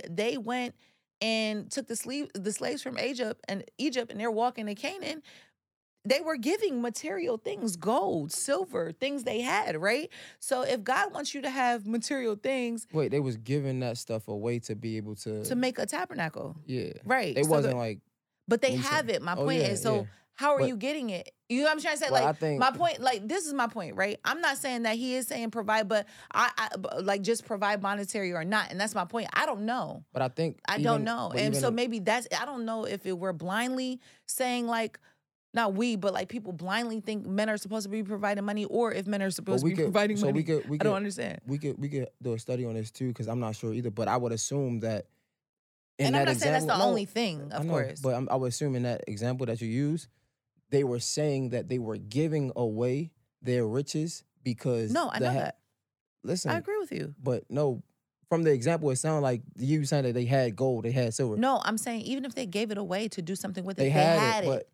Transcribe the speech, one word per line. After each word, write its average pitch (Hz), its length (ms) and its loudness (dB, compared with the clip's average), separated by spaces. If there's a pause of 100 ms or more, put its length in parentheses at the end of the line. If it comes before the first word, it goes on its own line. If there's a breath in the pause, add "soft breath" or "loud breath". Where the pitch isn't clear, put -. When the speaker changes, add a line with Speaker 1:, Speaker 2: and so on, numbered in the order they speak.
Speaker 1:
they 214 280 0
went 247 380 -4 (460 soft breath)
and 214 480 0
took 254 180 -6
the 226 80 -4
sle-, 285 380 -6
the 202 200 -4
slaves 277 280 -4
from 254 160 -6
Egypt 240 520 -4
and 196 160 -6 (120)
Egypt, 247 340 -2
and 202 80 -8
they're 226 120 0
walking 233 360 0
to 208 80 -4
Canaan, 320 460 -6 (840 loud breath)
they 269 160 4
were 320 160 0
giving 302 440 2
material 247 560 -2
things, 233 380 -4
gold, 226 560 0
silver, 285 640 -2
things 277 320 -2
they 233 160 -2
had, 202 400 0
right? 240 280 0 (300 loud breath)
So 254 220 -2
if 240 220 0
God 277 300 0
wants 294 200 -4
you 277 80 -6
to 262 80 -2
have 247 360 0
material 233 520 0
things 240 560 -2
Speaker 2:
Wait, 147 160 2
they 135 100 2
was 131 180 0
giving 131 420 -2
that 120 180 -2
stuff 110 320 -6
away 113 300 -2
to 110 160 -6
be 110 220 -6
able 107 200 -6
to 107 280 -6
Speaker 1:
to 254 100 -2
make 254 240 0
a - 60 -2
tabernacle. 294 720 -6 (100)
Speaker 2:
Yeah. - 280 -4 (100)
Speaker 1:
Right. 214 320 0
Speaker 2:
They 139 80 4
Speaker 1:
So 156 60 4
Speaker 2:
wasn't 139 240 6
Speaker 1:
the 127 40 0
Speaker 2:
like 113 220 -2 (480)
Speaker 1:
But 226 140 4
they 262 80 4
Speaker 2:
when 254 80 2
you 254 60 0
say 269 40 0
Speaker 1:
have 294 220 0
it. 190 120 0
My 175 140 -2
Speaker 2:
Oh, 143 100 0
Speaker 1:
point - 160 2
Speaker 2:
yeah, 151 80 4
Speaker 1:
is, 202 120 -2
so 220 160 2
Speaker 2:
yeah. 196 80 -2 (300 soft breath)
Speaker 1:
how 285 180 4
are 277 80 4
Speaker 2:
But 269 60 4
Speaker 1:
you 254 100 -2
getting 262 320 -2
it? 180 220 -8 (180)
You 240 100 2
know 285 60 4
what 311 80 6
I'm 302 80 -2
trying 311 140 0
to 285 40 -4
say? 285 120 0
Speaker 2:
Well, 262 100 6
Speaker 1:
Like, 143 80 4
Speaker 2:
I 156 40 2
think 151 260 0
Speaker 1:
my 254 120 6
point, 330 280 0
like, 233 280 0
this 330 200 -2
is 285 60 -6
my 247 140 0
point, 196 280 -8
right? 196 300 -2
I'm 302 160 -2
not 285 160 2
saying 254 260 -2
that 220 140 2
he 254 180 -2
is 254 120 -2
saying 233 240 -4
provide, 214 360 2
but 208 200 2 (260 loud breath)
I, 240 240 4
I, 220 200 -2
b-, 190 120 -6 (120)
like, 202 220 2
just 233 220 0
provide 208 360 0
monetary 202 520 -2
or 165 100 -2
not. 202 280 0
And 185 80 -6
that's 214 160 0
my 185 100 0
point. 220 280 -4
I 269 120 2
don't 214 200 -2
know. 220 380 -4 (100)
Speaker 2:
But 127 100 0
I 131 60 2
think 160 380 -2
Speaker 1:
I 202 100 2
Speaker 2:
even, 147 60 2
Speaker 1:
don't 226 200 4
know. 226 280 -2
Speaker 2:
but - 80 -2
Speaker 1:
And 214 80 2
Speaker 2:
even - 140 2
Speaker 1:
so 254 80 4
Speaker 2:
if 233 40 2
Speaker 1:
maybe 233 260 0
that's, 220 280 2 (100)
I 233 80 -2
don't 254 200 -6
know 220 200 -4
if 202 200 -6
it, 190 80 -2
we're 180 200 -4
blindly 247 680 -2 (260 loud breath)
saying, 247 400 0
like, 226 320 -2 (540 soft breath)
not 220 200 4
we, 226 220 2
but, 190 180 0
like, 190 140 -2
people 214 240 -8
blindly 214 480 -2
think 214 260 -4
men 208 240 0
are 214 80 0
supposed 208 280 -6
to 202 40 -8
be 214 140 -2
providing 202 400 -2
money, 208 220 -2
or 226 260 2
if 190 160 -4
men 202 140 0
are 196 80 0
Speaker 2:
But 180 60 -4
Speaker 1:
supposed 127 280 0
Speaker 2:
we 160 60 6
Speaker 1:
to 190 60 0
be 170 80 2
Speaker 2:
could, - 20 4
Speaker 1:
providing 208 320 4
Speaker 2:
so 208 100 2
Speaker 1:
money. 139 60 4
Speaker 2:
we 156 100 2
could, 160 240 0
we 147 140 -2
Speaker 1:
I - 20 0
don't 214 100 4
Speaker 2:
could, 190 40 2
Speaker 1:
understand. 202 480 -4
Speaker 2:
we 139 140 -2
could, 147 200 -2
we 143 100 -4
could 135 200 -4 (120)
do 123 120 -2
a 113 60 -2
study 123 260 -4
on 113 80 -4
this 110 180 -4
too, 127 220 -4
'cause 113 140 -6
I'm 117 120 -2
not 110 160 -2
sure 113 180 -4
either. 120 180 -2
But 113 160 -2
I 120 100 4
would 120 160 0
assume 123 480 -2
that 110 260 -2 (880)
in - 100 4
Speaker 1:
And 131 100 4
I'm 139 80 6
Speaker 2:
that - 0 -
Speaker 1:
not 151 120 4
saying - 140 4
that's - 140 4
Speaker 2:
example, - 80 2
Speaker 1:
the 190 40 4
Speaker 2:
no, 190 80 4
Speaker 1:
only 202 200 4
thing, 160 500 -2
Speaker 2:
I - 20 -2
Speaker 1:
of 147 60 -2
Speaker 2:
know, 165 80 0
Speaker 1:
course. 139 300 0
Speaker 2:
but 131 140 2
I'm, 127 140 0
I 131 60 2
would 131 140 2
assume 135 260 0
in 123 80 0
that 120 240 -2
example 120 380 -2
that 113 160 -2
you 117 80 -4
use, 147 400 0 (680)
they 139 80 6
were 120 160 2
saying 139 520 0
that 113 180 -2
they 127 100 0
were 110 180 -4
giving 139 580 0
away 123 560 0 (300)
their 123 240 2
riches 147 580 -2 (200)
because 117 480 0
Speaker 1:
No, 302 180 2
I - 100 -2
Speaker 2:
they 127 60 2
Speaker 1:
know 123 60 2
Speaker 2:
had 135 140 0
Speaker 1:
that. - 120 -6 (640)
Speaker 2:
Listen, 170 280 -2
Speaker 1:
I 330 60 0
agree 392 220 -4
with 359 120 -4
you. 151 300 -6
Speaker 2:
but 123 280 0
no, 135 320 0 (480)
from 165 140 2
the 156 80 8
example, 147 380 4
it 131 80 2
sounded 156 240 2
like 123 200 2 (140)
you 143 300 2
saying 139 180 4
that 120 100 2
they 120 120 2
had 123 300 4
gold, 123 280 2
they 117 80 0
had 123 220 2
silver. 117 240 0
Speaker 1:
No, 247 260 4
I'm 220 140 0
saying 226 240 -4
even 269 240 -4
if 269 100 -8
they 262 100 -4
gave 208 260 -2
it 202 60 -4
away 202 320 -2
to 190 120 -8
do 175 140 -4
something 185 280 -6
with 185 140 -6
it, 135 60 4
Speaker 2:
They - 20 6
Speaker 1:
they 135 60 6
Speaker 2:
had 156 260 8
it, - 20 6
Speaker 1:
had 220 240 4
it. 170 40 2
Speaker 2:
but 135 260 0